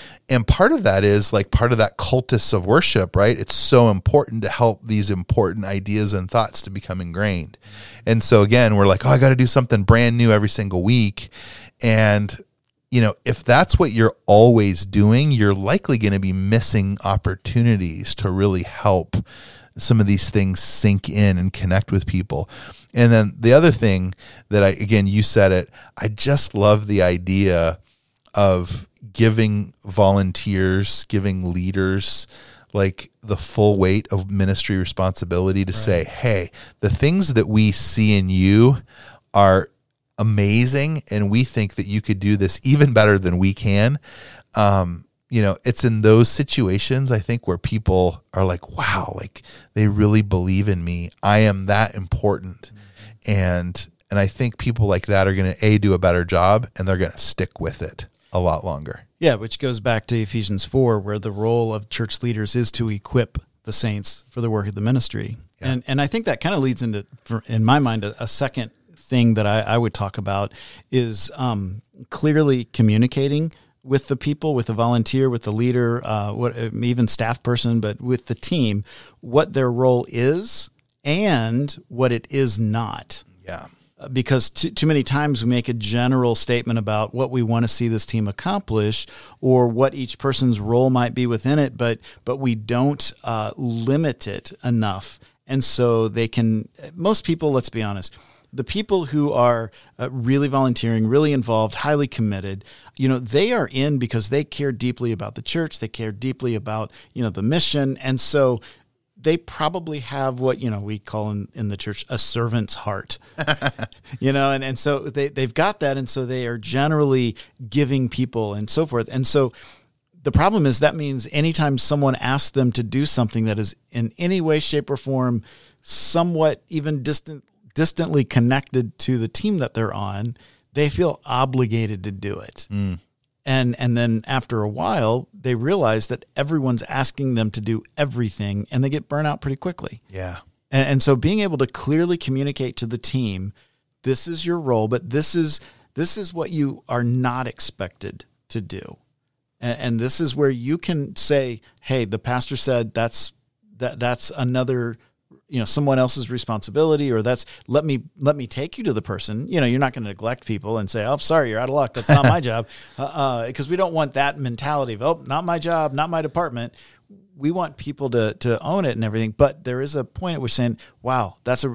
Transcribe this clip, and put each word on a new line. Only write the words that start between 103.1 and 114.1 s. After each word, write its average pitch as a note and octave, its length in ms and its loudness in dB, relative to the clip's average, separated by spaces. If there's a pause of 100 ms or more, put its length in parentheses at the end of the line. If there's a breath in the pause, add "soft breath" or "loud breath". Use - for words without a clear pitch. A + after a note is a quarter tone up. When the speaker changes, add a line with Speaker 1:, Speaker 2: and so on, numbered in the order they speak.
Speaker 2:
they C#3+ 340 0
are G3 180 -2
in C3+ 280 0
because A2+ 300 -4
they C#3+ 140 0
care C#3+ 280 -6
deeply A#2+ 400 -4
about G#2+ 240 -8
the A#2+ 60 -12
church. D#3+ 380 -4
They A2+ 80 -8
care A2 240 -8
deeply A#2+ 440 -6
about, A2 360 -8 (220 loud breath)
you C3 80 -6
know, A2+ 80 -2
the F#2+ 140 -6
mission. C#3 540 0
And C3 220 -4
so C3 400 2 (640 loud breath)
they D#3+ 160 0
probably D#3 640 -6
have C3 400 -6
what, B2+ 200 -2
you B2 100 -4
know, G#2 100 -4
we G#2 180 -8
call G#2+ 320 -8
in, G#2 240 -6
in G#2+ 160 -6
the G2+ 80 -6
church - 320 -10
a A#2 80 -6
servant's A#2 560 -2
heart, - 460 -8 (180 soft breath)
<laughs> - 800 -6